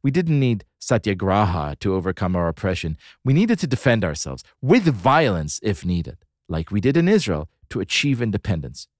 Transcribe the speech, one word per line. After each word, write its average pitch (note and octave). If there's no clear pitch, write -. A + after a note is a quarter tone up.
we C#3
didn't D#3+
need A#2+
satyagraha F#2+
to F#2+
overcome F#2
our E2+
oppression. E2
We C3
needed G#3
to F3+
defend A#2+
ourselves, C#2
with F3+
violence G#2
if G2
needed, F2
like E2
we G2+
did C3+
in E3+
Israel, G#2+
to A2+
achieve B2+
independence. G2